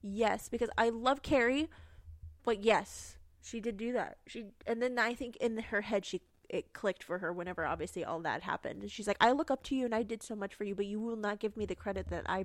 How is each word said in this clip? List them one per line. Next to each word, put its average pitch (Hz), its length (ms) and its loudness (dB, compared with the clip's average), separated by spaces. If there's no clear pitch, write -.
Yes." 208 480 2
Because 240 280 0
I 233 120 6
love 240 320 4
Carrie, 269 480 4
but 208 200 0
yes, - 540 4
she - 180 -8
did 214 180 -4
do 233 160 -2
that. 220 240 -2
She, 226 180 -10
and 226 160 0
then 247 160 2
I 233 160 4
think 240 240 -8
in 226 200 0
her 220 240 0
head, 208 240 0
she, - 160 -4
it - 240 -4
clicked - 300 -2
for 175 160 -4
her 175 120 -2
whenever, 160 340 -4
obviously, 165 380 -2
all 165 180 -4
that 151 220 -2
happened. - 380 -4
And 202 100 -8
she's 202 160 -8
like, 202 140 0
"I 233 100 8
look 294 200 2
up 262 120 0
to - 120 -2
you, 262 100 0
and 226 100 0
I 233 80 2
did 220 180 -6
so 226 140 -8
much 196 180 -6
for - 120 -6
you, 202 100 -4
but 202 100 -2
you 202 140 -4
will 226 160 -2
not 208 240 -2
give 208 160 -2
me 214 100 -4
the 190 100 -4
credit 190 340 -4
that 175 200 -4
I 190 160 0